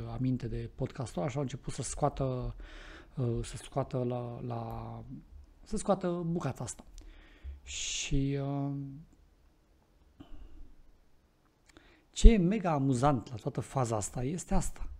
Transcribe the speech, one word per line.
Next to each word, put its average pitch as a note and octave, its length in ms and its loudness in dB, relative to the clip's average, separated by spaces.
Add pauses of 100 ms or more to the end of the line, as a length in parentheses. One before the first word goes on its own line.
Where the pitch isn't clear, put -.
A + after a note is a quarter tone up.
(120)
aminte B2+ 360 -2
de A#2 260 -6
podcastul C3 460 -6
ăla D#3+ 100 -2
și A2+ 60 -6
au D3 60 -2
început - 300 -6
să - 100 -8
scoată, B2+ 720 -2 (640)
uh, A#2 280 0
să - 120 -12
scoată C3 460 -4
la, A#2+ 380 -4
la, A#2 640 -8 (580)
să - 140 -6
scoată F#3 500 0
bucata E3 360 -2
asta. - 220 -12 (800)
Și, - 800 -2
uh, C#3 300 -2 (3500)
ce - 220 12
e A3+ 40 6
mega F#3 360 4
amuzant C3+ 580 2
la C3+ 60 -8
toată - 240 -4
faza A#2+ 360 -2
asta A2 260 -4
este D3+ 320 -4
asta. - 340 2 (120)